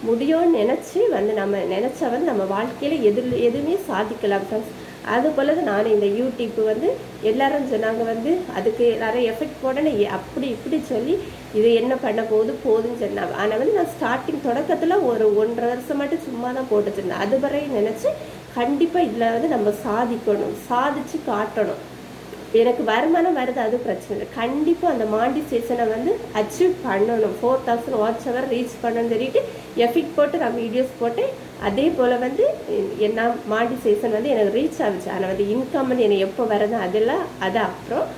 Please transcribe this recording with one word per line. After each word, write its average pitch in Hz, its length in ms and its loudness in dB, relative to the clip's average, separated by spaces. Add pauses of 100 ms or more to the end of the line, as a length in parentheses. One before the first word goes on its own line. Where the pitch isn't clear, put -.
முடியும்னு 294 540 4
நினைச்சு 247 420 0 (100)
வந்து 214 240 0
நம்ம 196 340 0
நினைச்சா 214 420 -2
வந்து 285 220 0
நம்ம 202 180 0
வாழ்க்கையில 254 540 -2
எது, 208 180 4 (200)
எதுவுமே 285 420 2
சாதிக்கலாம் 202 640 -2
ஃப்ரெண்ட்ஸ். 214 280 -4 (320)
அது 254 240 2
போல 294 240 2
தான் 320 160 0
நானும் 214 240 2
இந்த 202 180 4
YouTube 240 520 -2
வந்து 220 240 0 (360)
எல்லாரும் 269 460 2
சொன்னாங்க 226 340 0
வந்து 226 280 -2 (220)
அதுக்கு 220 320 0 (140)
நிறைய 226 320 0
எஃபெக்ட் 269 300 -6
போடணும், 269 360 0
எ-, 202 140 2
அப்படி 247 380 -6
இப்படி 254 340 -4
சொல்லி 247 300 -2 (400)
இது 220 200 6
என்ன 233 220 2
பண்ண 226 280 0
போகுது 220 340 2
போகுதுன்னு 233 440 0
சொன்னாங்க. 196 340 -4
ஆனா 214 200 0
வந்து 311 220 2
நான் 339 160 0
ஸ்டார்டிங் 262 520 -2
தொடக்கத்துல 311 580 2
ஒரு 226 220 2 (100)
ஒன்றரை 233 340 2
வருஷம் 254 280 -4
மட்டும் 285 280 -2
சும்மா 247 260 -6
தான் 262 180 -4
போட்டுட்டு 208 300 2
இருந்தேன். 190 240 -2
அது 220 140 2
பிறகு 285 360 0
நினைச்சு 226 360 0 (440)
கண்டிப்பா 285 460 2
இதுல 233 320 2
வந்து 240 160 0
நம்ம 220 320 2
சாதிக்கணும், 220 840 0
சாதிச்சு 277 600 0
காட்டணும். 214 580 -2 (720)
எனக்கு 233 300 4
வருமானம் 320 540 4
வருது 254 220 -2
அது 226 180 0
பிரச்சனை 214 360 -4
இல்லை, 208 200 -6
கண்டிப்பா 302 540 0
அந்த 233 180 2
மானிட்டைசேஷனை 240 840 0
வந்து 240 240 0 (220)
அச்சீவ் 349 460 2
பண்ணணும், 214 540 2
ஃபோர் 254 300 0
தௌசண்ட் 233 340 0
வாட்ச் 226 300 0
ஹவர் 254 220 -2
ரீச் 247 280 -2
பண்ணணும்னு 233 340 0
சொல்லிட்டு 262 300 0 (360)
எஃபெக்ட் 233 380 2
போட்டு 294 220 2
நான் 240 180 0
வீடியோஸ் 240 420 -2
போட்டேன். 240 360 -2 (280)
அதே 208 280 0
போல 247 280 2
வந்து 262 260 0 (560)
என்ன 214 200 2 (280)
மானிட்டைசேஷன் 226 680 0
வந்து 240 140 0
எனக்கு 214 240 2
ரீச் 294 260 0
ஆகுச்சு. 202 300 -2
ஆனா 185 180 -2
வந்து 196 220 0
இன்கம் 262 400 0
வந்து 247 160 2
எனக்கு 196 200 4
எப்போ 196 200 -2
வருது 214 340 0
அதெல்லாம் 220 460 0 (140)
அது 226 200 0
அப்புறம். 208 480 -2 (100)